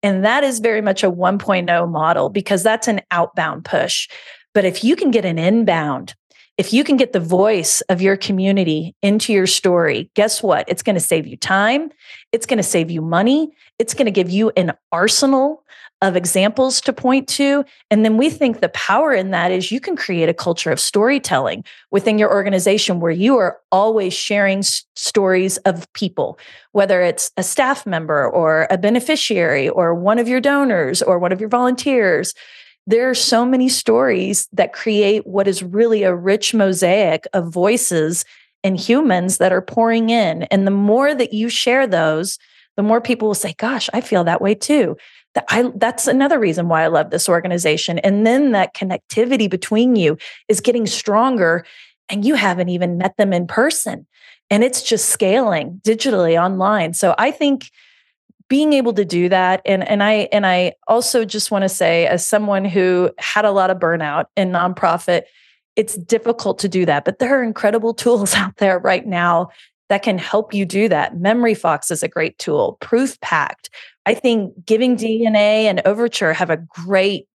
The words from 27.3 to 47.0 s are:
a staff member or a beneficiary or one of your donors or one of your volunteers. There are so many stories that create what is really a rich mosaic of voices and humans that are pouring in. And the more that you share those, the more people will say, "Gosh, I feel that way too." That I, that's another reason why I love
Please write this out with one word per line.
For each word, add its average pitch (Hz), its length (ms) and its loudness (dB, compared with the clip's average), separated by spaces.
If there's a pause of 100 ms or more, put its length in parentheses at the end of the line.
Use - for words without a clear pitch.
a 190 60 -4
staff 262 420 -2
member 156 420 -2
or 160 440 2
a 185 80 0
beneficiary 190 920 0
or 170 260 0
one 196 240 0
of 240 80 -2
your 254 140 0
donors 226 640 0
or 180 160 2
one 175 140 0
of 185 80 -4
your 214 100 -6
volunteers. 247 800 0 (540)
There 233 240 2
are 254 40 0
so 233 300 2
many 254 240 2
stories 220 840 0
that - 180 0
create 208 540 0
what 196 200 0
is 190 160 -2
really 208 400 2
a 185 120 2
rich 196 400 0
mosaic 190 800 2
of 170 180 -2
voices 175 720 0 (400)
and 190 160 0
humans 190 560 2
that 185 160 2
are 185 100 2
pouring 226 460 0
in. 180 360 0
And 196 220 0
the 196 60 0
more 220 420 2
that 247 200 -4
you 220 160 -2
share 254 360 0
those, 165 520 -2 (400)
the 202 40 0
more 226 200 2
people - 260 -2
will 208 60 0
say, 180 240 -8
"Gosh, 240 340 -6
I 226 80 -4
feel 185 240 0
that 170 160 0
way 202 140 0
too." 254 420 0 (380)
That - 140 -2
I, 247 280 0
that's 233 320 -2
another 269 320 2
reason 170 280 0
why 160 140 2
I 160 60 2
love 156 220 0